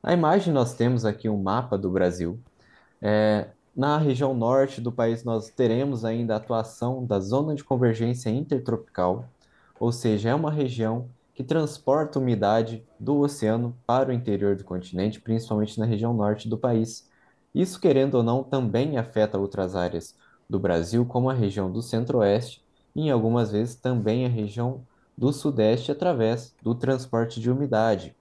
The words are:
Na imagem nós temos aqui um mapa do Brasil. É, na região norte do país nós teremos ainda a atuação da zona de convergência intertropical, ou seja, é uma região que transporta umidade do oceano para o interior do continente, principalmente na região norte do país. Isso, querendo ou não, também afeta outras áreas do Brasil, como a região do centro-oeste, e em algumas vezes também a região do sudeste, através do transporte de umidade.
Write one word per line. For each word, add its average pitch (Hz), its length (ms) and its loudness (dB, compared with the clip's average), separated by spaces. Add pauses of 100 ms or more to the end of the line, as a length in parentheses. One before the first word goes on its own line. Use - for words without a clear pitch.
Na 160 100 -2
imagem 175 400 4
nós 123 220 2
temos 120 320 2
aqui 107 240 0
um 104 80 0
mapa 104 400 -2
do 95 140 -2
Brasil. 90 480 0 (600)
É, 107 500 2 (260)
na 143 220 0
região 139 360 2
norte 127 480 2
do 117 100 -2
país 117 320 0
nós 113 260 -4
teremos 123 540 0
ainda 113 300 -2
a 104 40 0
atuação 120 680 -4
da 104 140 0
zona 135 340 0
de 147 100 -6
convergência 120 680 0
intertropical, 120 960 -2 (540)
ou 117 120 2
seja, 113 380 0
é 127 40 2
uma 156 160 0
região 123 600 -2 (260)
que 131 80 -10
transporta 151 760 0
umidade 113 680 0 (160)
do 139 200 0
oceano 120 680 0
para 127 240 2
o 127 40 0
interior 101 420 0
do 95 80 -12
continente, 92 580 -4
principalmente 113 580 -2
na 107 60 0
região 113 260 0
norte 107 380 0
do 113 80 -2
país. 113 500 -2 (460)
Isso, 185 260 -2
querendo 135 360 4
ou 117 80 4
não, 123 200 0
também 131 540 0
afeta 107 400 0
outras 98 380 -2
áreas 87 400 -4 (340)
do 95 100 -2
Brasil, 90 460 2
como 123 240 0
a 131 40 -2
região 101 380 0
do 113 120 -6
centro-oeste, 117 840 0 (300)
e 151 60 -2
em 156 100 0
algumas 113 400 2
vezes 117 240 -2
também 123 500 0
a 123 40 0
região 117 520 -4 (340)
do 135 160 0
sudeste, 120 600 0
através 123 720 0
do 113 100 0
transporte 120 680 -2
de 117 120 0
umidade. 113 680 0